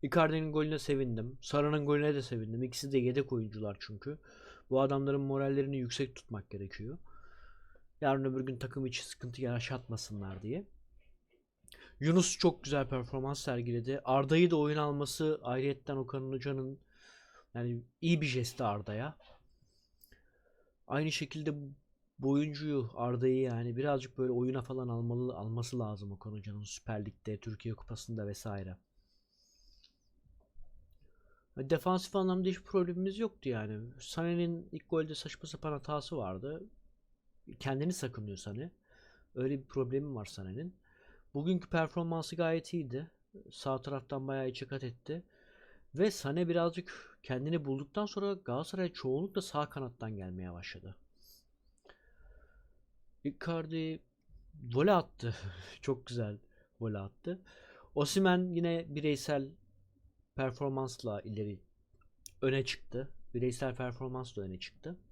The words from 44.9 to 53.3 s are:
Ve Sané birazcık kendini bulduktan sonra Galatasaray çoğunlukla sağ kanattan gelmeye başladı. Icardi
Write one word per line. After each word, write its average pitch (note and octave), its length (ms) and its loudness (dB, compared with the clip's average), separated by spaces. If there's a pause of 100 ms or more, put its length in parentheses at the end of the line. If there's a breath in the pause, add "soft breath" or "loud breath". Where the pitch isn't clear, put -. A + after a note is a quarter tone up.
Ve F3 120 4
Sané E3+ 420 0
birazcık E3+ 720 0
kendini D3 420 0
bulduktan C#3 420 -2
sonra G3+ 260 0
Galatasaray F3 600 -2
çoğunlukla F3 500 0
sağ D3 260 -2
kanattan A#2+ 480 -6
gelmeye F#2 360 -6
başladı. F2 440 -12 (2250 loud breath)
Icardi D#3+ 800 -2 (720)